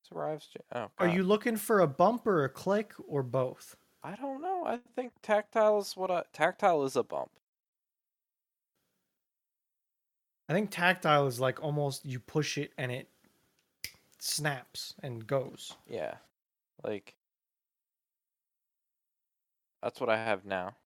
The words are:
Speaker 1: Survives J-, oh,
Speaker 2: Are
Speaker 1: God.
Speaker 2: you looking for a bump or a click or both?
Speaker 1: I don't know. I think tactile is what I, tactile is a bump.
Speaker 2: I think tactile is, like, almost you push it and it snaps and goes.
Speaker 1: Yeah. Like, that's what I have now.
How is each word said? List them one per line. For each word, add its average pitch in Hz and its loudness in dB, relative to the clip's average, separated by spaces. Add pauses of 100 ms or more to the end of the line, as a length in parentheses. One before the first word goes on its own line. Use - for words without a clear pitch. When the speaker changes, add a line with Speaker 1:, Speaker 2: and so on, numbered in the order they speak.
Speaker 1:
Survives 156 -6
J-, - -18 (140)
oh, 113 -6 (100)
Speaker 2:
Are 180 4
Speaker 1:
God. 170 2
Speaker 2:
you 190 2
looking 214 2
for 208 2
a 170 8
bump 196 4
or 170 4
a 127 0
click 208 -2 (120)
or 143 -2
both? 127 -4 (260)
Speaker 1:
I 180 -10
don't 269 -8
know. 359 -4
I 233 -2 (180)
think 247 -6 (100)
tactile 214 4
is - -6
what 185 -4
I, 175 0 (100)
tactile 170 4
is 135 -2
a 120 4
bump. - -6 (3250)
Speaker 2:
I 147 0
think 202 0
tactile 170 4
is, 120 -4
like, 131 0
almost 147 -4
you 127 -8
push - -2
it 147 -6
and 131 -6
it 127 -10 (1080)
snaps - -6
and 117 -10
goes. - -4 (120)
Speaker 1:
Yeah. 80 -6 (680)
Like, 104 -8 (2750)
that's 113 -8
what 123 -2
I 110 4
have 107 -2
now. 95 -4